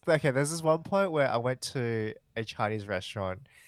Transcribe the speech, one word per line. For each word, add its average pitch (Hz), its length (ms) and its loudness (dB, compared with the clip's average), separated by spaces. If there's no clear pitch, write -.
okay, 156 240 4
there's 143 200 2
this 165 120 -6
one 160 200 4
point 196 280 2
where 147 180 2
I 107 60 2
went 127 240 0
to 113 400 -2
a 113 80 -2
Chinese 107 420 -4
restaurant, 95 540 -4